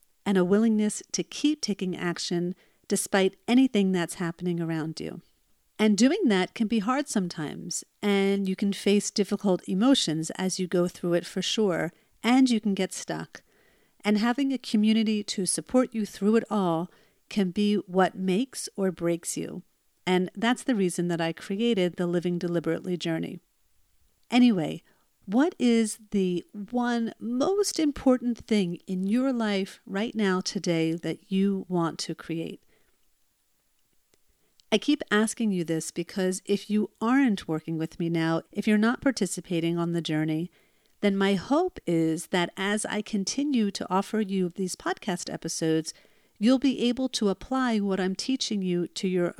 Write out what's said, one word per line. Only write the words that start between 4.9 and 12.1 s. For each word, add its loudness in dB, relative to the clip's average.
you. -10
And 4
doing 4
that 2
can -2
be 0
hard -2
sometimes, -6
and 2
you 0
can 0
face 2
difficult 0
emotions 2
as -2
you -2
go 2
through -2
it 2
for -6
sure, 0